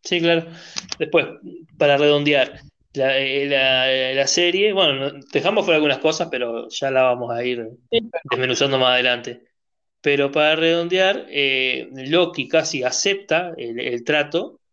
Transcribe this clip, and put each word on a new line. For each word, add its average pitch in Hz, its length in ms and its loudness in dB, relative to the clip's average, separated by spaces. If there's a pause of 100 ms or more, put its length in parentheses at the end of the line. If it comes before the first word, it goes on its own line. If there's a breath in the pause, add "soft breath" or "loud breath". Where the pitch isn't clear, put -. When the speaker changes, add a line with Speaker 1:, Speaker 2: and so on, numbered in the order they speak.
Speaker 1:
Sí, 175 180 -2
claro. 165 240 2 (540 loud breath)
Después, 160 260 0 (520)
para 143 200 4
redondear, 147 640 2 (320)
la, 135 240 0
eh, 135 280 -2
la, 131 680 2
la 139 140 2
serie, 185 440 2
bueno, 180 220 2
no, 139 260 -6 (140)
dejamos 185 320 0
fuera 165 100 4
algunas 147 220 2
cosas, 160 340 -2
pero 120 380 -6
ya 135 220 -4
la 127 120 4
vamos 120 280 0
a 117 120 -4
ir 120 240 -4 (240)
Speaker 2:
Sí, 233 80 2
claro. - 320 -8
Speaker 1:
desmenuzando 131 480 0
más 127 140 4
adelante. 123 500 -2 (560)
Pero 143 320 0
para 151 240 2
redondear, 170 760 0
eh, 131 600 -2
Loki 143 560 0
casi 151 360 -2
acepta 175 760 -2
el, 117 220 -10
el 123 240 -4
trato 151 560 -2 (140)